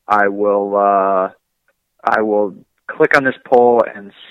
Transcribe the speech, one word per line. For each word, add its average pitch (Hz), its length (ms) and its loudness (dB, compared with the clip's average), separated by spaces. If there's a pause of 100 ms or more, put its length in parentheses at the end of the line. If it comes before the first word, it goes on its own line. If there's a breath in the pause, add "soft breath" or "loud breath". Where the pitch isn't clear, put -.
I 101 200 2
will, 101 480 -2
uh, 98 560 0 (720)
I 110 180 0
will 104 360 -2 (280)
click 151 320 0
on 139 60 0
this 131 100 -2 (100)
poll 120 400 2
and 101 280 -14 (200)